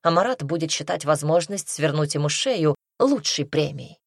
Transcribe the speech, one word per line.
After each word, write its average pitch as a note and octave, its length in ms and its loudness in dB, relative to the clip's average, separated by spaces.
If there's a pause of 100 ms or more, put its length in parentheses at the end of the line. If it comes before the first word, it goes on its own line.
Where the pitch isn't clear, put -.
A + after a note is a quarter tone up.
А E3+ 80 4
Марат G3+ 320 2
будет D#3+ 280 -2
считать F3 320 -4
возможность D#3 680 0
свернуть D3+ 460 -2
ему D3 140 0
шею D#3+ 460 0 (240)
лучшей B3 460 0
премией. C#3+ 600 -4